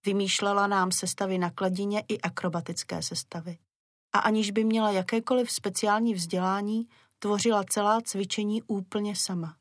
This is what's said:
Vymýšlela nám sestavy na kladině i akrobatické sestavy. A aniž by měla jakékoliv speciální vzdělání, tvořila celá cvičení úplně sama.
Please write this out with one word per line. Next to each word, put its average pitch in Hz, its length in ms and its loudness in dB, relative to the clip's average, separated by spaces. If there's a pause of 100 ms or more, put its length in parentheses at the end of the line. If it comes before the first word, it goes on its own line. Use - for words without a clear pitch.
Vymýšlela 202 600 2
nám 190 240 2
sestavy 190 460 -2
na 175 140 0
kladině 202 560 -2
i 214 140 -4
akrobatické 170 800 -4
sestavy. 170 540 -8 (560)
A 208 60 6
aniž 214 320 2
by 220 120 2
měla 220 280 4
jakékoliv 226 600 0
speciální 214 640 0
vzdělání, 190 760 0 (320)
tvořila 208 440 2
celá 214 380 2
cvičení 208 600 -2
úplně 208 520 -2
sama. 170 460 -4